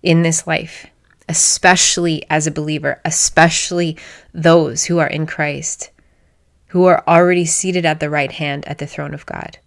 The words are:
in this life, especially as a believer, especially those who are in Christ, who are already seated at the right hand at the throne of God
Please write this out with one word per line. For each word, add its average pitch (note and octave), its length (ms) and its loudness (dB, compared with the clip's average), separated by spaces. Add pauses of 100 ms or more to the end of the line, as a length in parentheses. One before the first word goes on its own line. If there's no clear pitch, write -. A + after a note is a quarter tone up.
in E3+ 200 4
this E3 220 -2
life, - 420 -6 (420)
especially F3 1000 2
as D#3 180 0
a D#3 40 -4
believer, D3+ 540 -4
especially E3 920 0 (360)
those E3 520 4
who E3+ 140 0
are D#3 80 2
in D#3 180 -4
Christ, - 640 -8 (760)
who F3+ 160 0
are F#3 240 4
already F3 380 4
seated F3 400 -2
at D#3 160 0
the D3+ 80 -4
right D3 240 -2
hand D3 340 -8
at D3+ 120 -10
the C#3+ 80 -8
throne D3 260 -10
of C#3+ 120 -14
God - 420 -14